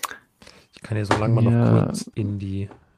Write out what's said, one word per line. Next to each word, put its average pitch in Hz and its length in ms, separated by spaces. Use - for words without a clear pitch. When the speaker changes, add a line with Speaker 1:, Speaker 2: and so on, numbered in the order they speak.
Speaker 1:
Ich - 60
kann - 160
hier 107 80
so 104 100
lange 110 180
mal 117 80
noch 117 120
Speaker 2:
ja. 117 160
Speaker 1:
kurz - 460
in 101 240
die, 98 300